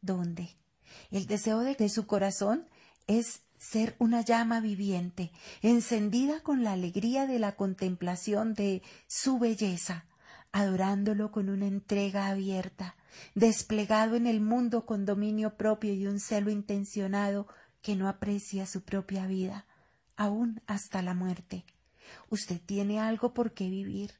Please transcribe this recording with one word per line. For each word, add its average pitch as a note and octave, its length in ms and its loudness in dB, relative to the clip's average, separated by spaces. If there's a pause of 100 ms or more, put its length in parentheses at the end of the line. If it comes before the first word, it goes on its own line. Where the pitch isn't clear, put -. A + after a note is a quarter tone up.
¿dónde? F3 540 -4 (540)
El F#3+ 160 -4
deseo A3 340 0
de, C4 140 0
de G#3+ 140 2
su G#3 180 -2
corazón G3+ 640 0 (380)
es A3+ 360 2 (140)
ser A3 420 -2
una A#3 220 4
llama A3+ 400 2
viviente, F#3+ 720 -2 (300)
encendida A#3+ 800 2
con C#4 200 0
la G#3+ 100 0
alegría G3 540 0
de B3+ 120 0
la G3+ 180 0
contemplación F#3+ 960 -2
de G3+ 300 0 (240)
su - 320 0
belleza, G3+ 680 0 (480)
adorándolo G3+ 760 2
con G3+ 180 0
una G3 180 0
entrega G3 600 0
abierta, F#3+ 680 -4 (380)
desplegado G#3+ 840 4
en A#3 100 2
el A3+ 140 2
mundo A#3 460 2
con G3+ 180 -2
dominio G#3+ 520 0
propio G#3+ 360 0
y G3 140 -2
un G3+ 140 -2
celo G#3 300 0
intencionado G3+ 960 -2 (360)
que G#3 140 -2
no F#3+ 120 0
aprecia G3 580 -4
su F#3 160 -6
propia F#3+ 440 -4
vida, F#3+ 400 -4 (500)
aún G#3+ 500 -2
hasta G3 360 -4
la F3+ 120 -2
muerte. F3+ 500 -4 (640)
Usted F#3 360 -4
tiene G3+ 360 -2
algo A3+ 320 0
por A#3 200 -2
qué F#3+ 160 -4
vivir G3 520 -6